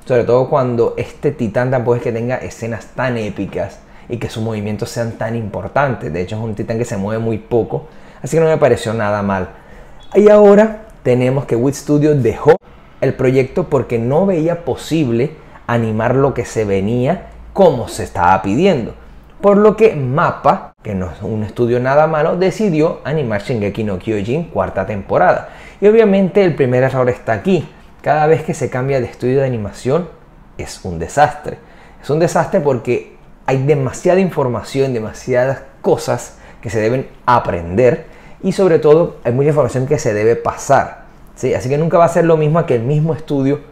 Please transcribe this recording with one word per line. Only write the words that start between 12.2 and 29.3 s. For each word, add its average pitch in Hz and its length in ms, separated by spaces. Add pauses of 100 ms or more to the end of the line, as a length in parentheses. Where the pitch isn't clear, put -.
el 135 120
proyecto 131 520
porque 120 340
no 139 260
veía 170 380
posible 127 720 (320)
animar 113 480
lo 135 180
que - 120
se 113 180
venía 117 640 (240)
como 147 380
se - 160
estaba 92 360
pidiendo. 127 540 (460)
Por 196 160
lo 214 180
que 220 200
mappa, 143 760 (100)
que 107 140
no 92 160
es - 100
un 107 220
estudio 120 360
nada 143 280
malo, 160 300
decidió 175 640
animar 123 400
Shingeki 110 400
no 98 160
Kyojin 110 460
cuarta 95 400
temporada. 117 640 (320)
Y 196 60
obviamente 202 560
el 165 120
primer 127 280
error 127 260
está 123 240
aquí. 160 360 (320)
Cada 151 240
vez 160 160
que 160 120
se 123 160
cambia 135 300
de 117 60
estudio 127 360